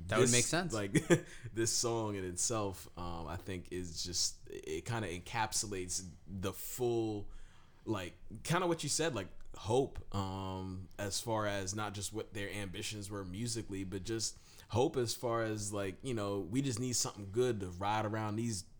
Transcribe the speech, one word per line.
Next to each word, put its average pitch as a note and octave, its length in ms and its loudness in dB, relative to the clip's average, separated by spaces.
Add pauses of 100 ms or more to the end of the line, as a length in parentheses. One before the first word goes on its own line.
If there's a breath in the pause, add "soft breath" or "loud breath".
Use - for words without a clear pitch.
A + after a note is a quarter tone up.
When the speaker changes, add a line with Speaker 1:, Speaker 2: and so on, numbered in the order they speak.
Speaker 1:
That G#2+ 120 4
would C3 60 10
Speaker 2:
this, A#2+ 60 6
Speaker 1:
make A#2+ 140 6
sense. E3+ 280 2
Speaker 2:
like, G2+ 200 0 (480 loud breath)
<laughs> A2+ 120 -8
this A2+ 180 2
song A2+ 440 2
in F#2+ 100 -2
itself, G2 600 0 (100)
um, E2+ 300 -4
I E2+ 100 -4
think F2+ 340 -6
is F2 320 -4
just, - 320 0 (140)
it - 360 -6
kinda A2+ 220 -2
encapsulates F#2 960 -2 (240)
the F#2+ 260 -4
full, A2+ 760 0 (580 soft breath)
like, G2+ 280 -2 (300)
kinda F3 240 2
what E3 160 2
you D3 60 -2
said, D#3 260 2
like, G2 120 -2 (300)
hope, A#2+ 400 2 (160)
um, F#2+ 760 -2 (120)
as G2+ 200 -2
far A2 280 0
as G2 260 0
not G#2 220 -2
just G#2 180 -4
what G#2+ 200 -4
their G2+ 180 -4
ambitions G2+ 580 -4
were G2+ 160 -4
musically, G2 600 -2
but F#2 180 -4
just A2 340 -2 (300 loud breath)
hope C#3 300 4
as A#2+ 180 2
far A#2 280 2
as, G#2+ 300 0
like, G2 300 0
you B2+ 100 -2
know, G2+ 260 2 (120)
we C3 100 4
just B2+ 180 2
need B2+ 160 0
something G#2 360 0
good A#2 300 4
to F#2+ 60 -2
ride G2+ 380 2
around G#2+ 300 0
these A2+ 300 -2 (140)